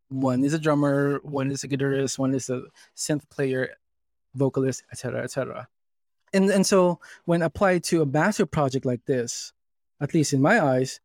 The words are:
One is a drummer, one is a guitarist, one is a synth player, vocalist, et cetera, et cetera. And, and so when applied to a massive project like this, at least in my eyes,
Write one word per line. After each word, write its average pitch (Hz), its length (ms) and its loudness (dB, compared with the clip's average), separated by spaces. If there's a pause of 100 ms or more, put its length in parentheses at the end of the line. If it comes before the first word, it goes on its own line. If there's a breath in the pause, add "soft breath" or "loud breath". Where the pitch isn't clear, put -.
(100)
One 131 340 0
is 143 80 0
a 165 60 0
drummer, 143 640 2
one 135 280 -4
is 135 140 -6
a 139 40 -10
guitarist, 135 500 -2
one 135 160 0
is 131 160 -4
a 127 120 -6 (320 soft breath)
synth - 360 -6
player, 131 400 -4 (640)
vocalist, 131 580 -2
et - 60 -14
cetera, 120 260 -6
et 127 60 -10
cetera. 127 360 -8 (680)
And, 190 160 4
and 196 160 4
so 180 360 4 (240 loud breath)
when 170 180 2
applied 180 420 2
to 165 180 2
a 147 40 2
massive 160 460 0
project 135 340 0
like 123 200 -2
this, 123 460 -4 (480)
at 147 140 -2
least 156 180 2
in 139 80 2
my 180 240 4
eyes, 131 400 0